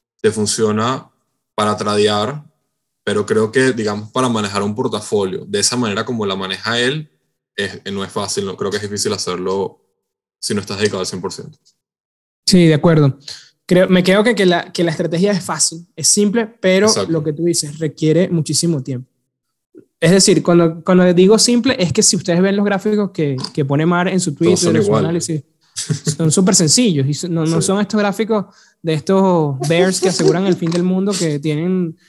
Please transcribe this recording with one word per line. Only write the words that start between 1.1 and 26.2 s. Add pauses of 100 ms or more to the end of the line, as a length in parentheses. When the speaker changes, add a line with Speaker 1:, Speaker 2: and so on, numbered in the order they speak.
Speaker 1:
para
tradear, (600)
pero
creo
que,
digamos,
para
manejar
un
portafolio
de
esa
manera
como
la
maneja
él, (440)
es, (120)
no
es
fácil,
no,
creo
que
es
difícil
hacerlo (540)
si
no
estás
dedicado
al
cien
por
ciento. (840)
Speaker 2:
Sí,
de
acuerdo. (480)
Creo,
me
quedo
que,
que
la,
que
la
estrategia
es
fácil,
es
simple,
pero
Speaker 1:
Exacto.
Speaker 2:
lo
que
tú
dices
requiere
muchísimo
tiempo. (880)
Es
decir,
cuando,
cuando
digo
simple,
es
que
si
ustedes
ven
los
gráficos
que, (160)
que
pone
Mar
en
su
Speaker 1:
Todos
Speaker 2:
Twitter,
Speaker 1:
son
Speaker 2:
en
su
Speaker 1:
iguales.
Speaker 2:
análisis, (760)
son